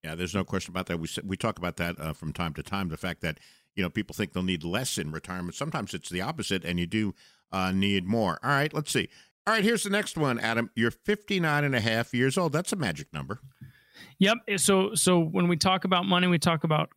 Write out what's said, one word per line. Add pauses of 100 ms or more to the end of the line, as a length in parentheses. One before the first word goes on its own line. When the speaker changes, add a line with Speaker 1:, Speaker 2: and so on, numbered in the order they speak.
Speaker 1:
Yeah,
there's
no
question
about
that.
We
s-,
we
talk
about
that,
uh,
from
time
to
time,
the
fact
that, (380)
you
know,
people
think
they'll
need
less
in
retirement.
Sometimes
it's
the
opposite,
and
you
do, (380)
uh,
need
more.
All
right,
let's
see. (380)
All
right,
here's
the
next
one,
Adam.
You're
fifty-nine
and
a
half
years
old.
That's
a
magic
number. (800)
Speaker 2:
Yep. (100)
Eh,
so,
so
when
we
talk
about
money,
we
talk
about